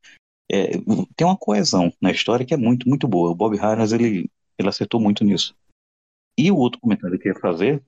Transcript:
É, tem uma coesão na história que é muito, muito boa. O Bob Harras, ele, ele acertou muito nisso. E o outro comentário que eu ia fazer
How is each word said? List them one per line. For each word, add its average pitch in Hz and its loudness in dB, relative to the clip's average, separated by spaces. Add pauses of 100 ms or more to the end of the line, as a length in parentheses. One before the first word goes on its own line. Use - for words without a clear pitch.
(520)
É, 98 0 (440)
tem 165 0
uma 185 2
coesão 160 0
na 92 2
história 120 -2
que 165 -4
é 156 2
muito, 120 0
muito 147 0
boa. 85 2
O 85 -2
Bob 104 0
Harras, 107 0
ele, 113 0 (280)
ele 95 -2
acertou 110 -2
muito 104 0
nisso. 98 0 (840)
E 165 4
o 175 2
outro 123 0
comentário 95 -2
que - -4
eu 92 0
ia - -20
fazer 101 0